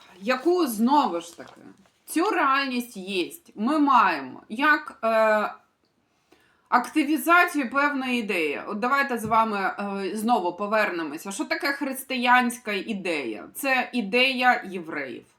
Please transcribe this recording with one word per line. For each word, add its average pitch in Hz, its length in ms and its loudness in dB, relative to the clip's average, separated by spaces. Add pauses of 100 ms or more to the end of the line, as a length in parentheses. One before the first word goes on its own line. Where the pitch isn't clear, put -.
(220)
яку, 269 460 2
знову 233 540 2
ж - 160 -18
таки, - 240 -20 (440)
цю 349 240 0
реальність 269 680 0
є. 185 340 -4 (240)
Ми 269 240 0
маємо 196 720 4
як, 294 540 0
е, 220 500 2 (1160)
активізацію 294 1000 2
певної 262 500 0
ідеї. 170 480 -2
От 208 120 -6
давайте 254 380 0
з 214 80 -6
вами, 220 320 2
е, 196 580 -4
знову 214 380 0
повернемося. 190 800 -2
Що 269 140 -6
таке 320 260 -2
християнська 247 1000 0
ідея? 165 840 -6
Це 262 380 -2
ідея 247 720 2
євреїв 151 600 -10 (140)